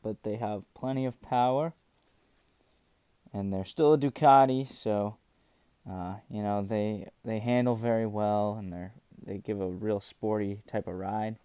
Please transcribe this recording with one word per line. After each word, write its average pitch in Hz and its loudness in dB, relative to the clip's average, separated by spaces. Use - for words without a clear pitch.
but 107 -6
they 107 -2
have 104 -4
plenty 131 -4
of 123 -6
power. 131 2
And 98 -4
they're 95 -2
still 151 4
a 151 6
Ducati, 135 6
so, 104 -2
uh, 92 -8
you 107 -6
know, 101 0
they, 107 -2
they 110 -4
handle 123 2
very 113 0
well, 104 0
and 92 -8
they're, 90 -10
they 101 -8
give 101 -4
a 92 -2
real 101 -2
sporty 107 -4
type 104 -6
of 90 -8
ride 107 -4